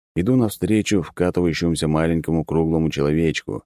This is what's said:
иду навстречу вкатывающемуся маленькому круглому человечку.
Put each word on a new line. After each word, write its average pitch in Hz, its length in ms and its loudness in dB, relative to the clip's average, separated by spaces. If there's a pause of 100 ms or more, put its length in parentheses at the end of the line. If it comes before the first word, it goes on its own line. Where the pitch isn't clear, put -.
(160)
иду 110 220 2
навстречу 104 640 0
вкатывающемуся 85 840 0
маленькому 80 580 0
круглому 80 440 0
человечку. 73 760 -2